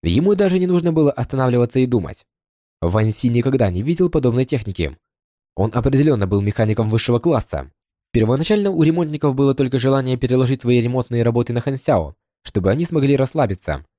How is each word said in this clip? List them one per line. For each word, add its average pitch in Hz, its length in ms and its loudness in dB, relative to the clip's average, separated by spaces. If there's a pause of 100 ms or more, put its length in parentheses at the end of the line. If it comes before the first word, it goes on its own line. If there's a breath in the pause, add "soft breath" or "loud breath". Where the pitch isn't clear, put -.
Ему 143 320 2
даже 190 240 2
не 180 80 0
нужно 175 260 2
было 151 200 2
останавливаться 123 640 0
и 127 80 2
думать. 113 400 -4 (540)
Ван 107 320 0
Си - 160 -2
никогда 120 420 0
не 90 120 -4
видел 170 280 0
подобной 127 340 0
техники. 95 520 -6 (600)
Он 104 160 0
определённо 135 540 2
был 101 140 0
механиком 107 500 0
высшего 117 280 0
класса. 107 540 -2 (400)
Первоначально 156 580 0
у 165 120 0
ремонтников 156 520 0
было 139 200 2
только 131 240 0
желание 131 380 0
переложить 127 460 0
свои 120 180 2
ремонтные 120 420 -2
работы 120 300 0
на 120 80 -2
Хан 139 160 -4
Сяо, 87 380 -2 (280)
чтобы 95 280 -2
они 151 140 0
смогли 139 320 0
расслабиться. 101 680 -2 (140)